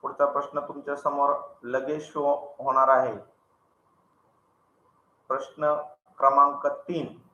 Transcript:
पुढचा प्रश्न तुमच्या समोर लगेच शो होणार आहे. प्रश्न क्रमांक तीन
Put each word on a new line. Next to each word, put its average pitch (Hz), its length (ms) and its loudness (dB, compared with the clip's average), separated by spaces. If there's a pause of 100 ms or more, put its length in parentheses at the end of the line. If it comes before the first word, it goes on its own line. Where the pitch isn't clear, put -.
पुढचा 139 240 0
प्रश्न 143 340 -2
तुमच्या 143 360 -8
समोर 143 400 0 (280)
लगेच 135 440 -4
शो 143 520 -2
होणार 131 280 2
आहे. 127 300 4 (2000)
प्रश्न 147 460 -2 (440)
क्रमांक 143 500 4
तीन 147 520 -6 (140)